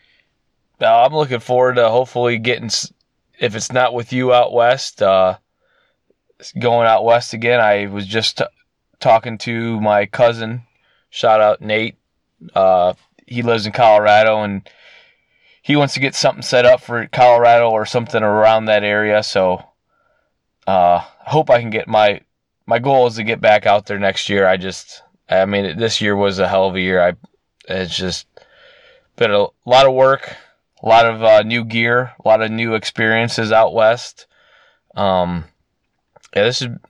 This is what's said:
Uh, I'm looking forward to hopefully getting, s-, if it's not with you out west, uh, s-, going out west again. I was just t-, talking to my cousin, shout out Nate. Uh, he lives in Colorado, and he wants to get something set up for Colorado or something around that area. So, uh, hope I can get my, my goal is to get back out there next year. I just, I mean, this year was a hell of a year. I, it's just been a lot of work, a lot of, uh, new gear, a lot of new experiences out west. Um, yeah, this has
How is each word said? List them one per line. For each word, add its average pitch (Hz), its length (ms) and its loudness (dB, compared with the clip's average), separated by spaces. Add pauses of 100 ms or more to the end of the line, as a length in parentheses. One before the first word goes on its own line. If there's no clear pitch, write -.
(800)
Uh, 113 240 4
I'm 147 100 0
looking 131 260 -4
forward 127 360 0
to 117 140 2
hopefully 120 480 -2
getting, 117 280 -4
s-, - 260 -10 (460)
if 107 160 -4
it's - 180 -10
not 123 200 0
with 120 200 -8
you 127 200 0
out 123 200 2
west, 120 500 0
uh, 95 360 2 (1000)
s-, - 120 -20
going 117 340 0
out 110 180 4
west 117 280 2
again. 120 280 0
I 104 260 2
was 101 200 -10
just 107 320 -6
t-, - 60 -4 (540)
talking 117 400 0
to 117 420 -6
my 104 260 0
cousin, 117 560 -2 (480)
shout 110 300 0
out 107 200 2
Nate. 110 360 -6 (580)
Uh, 92 400 2 (320)
he 120 160 -8
lives 117 240 -2
in 104 60 -8
Colorado, 107 720 4
and 101 260 -8 (920)
he 147 140 -2
wants 143 180 0
to 131 60 -8
get 135 140 -4
something 135 280 -2
set 123 240 0
up 123 140 6
for 117 260 -8
Colorado 120 640 4
or 107 160 -2
something 113 360 -4
around 110 440 2
that 104 180 2
area. 107 380 0
So, 92 420 -2 (1000)
uh, 87 320 2 (220)
hope 143 300 -4
I 120 100 4
can 113 100 -8
get 110 180 -6
my, 107 320 0 (460)
my 117 140 0
goal 131 260 2
is 110 100 -8
to 113 60 -8
get 107 180 -4
back 107 240 2
out 104 220 0
there 101 120 -8
next 98 300 -4
year. 98 180 0
I 92 120 2
just, - 440 -14 (260)
I 95 180 0
mean, 98 320 -6
this 113 220 -4
year 104 140 -2
was 101 240 -2
a 92 100 0
hell 95 200 0
of 92 80 -6
a 95 40 -4
year. 92 220 -2
I, 87 120 0 (540)
it's 92 280 -8
just 92 300 -8 (880)
been 113 160 0
a 101 140 2 (180)
lot 127 220 4
of 131 80 2
work, 131 420 0 (460)
a - 60 -12
lot 117 180 6
of, 113 160 -4
uh, 107 200 6
new 117 220 -4
gear, 120 480 -2 (120)
a 107 40 0
lot 110 140 4
of 110 100 -4
new 113 220 -4
experiences 113 760 -2
out 110 240 2
west. 113 520 -2 (680)
Um, 90 500 -2 (920)
yeah, 101 100 0
this 123 160 -2
has 127 80 -8 (220)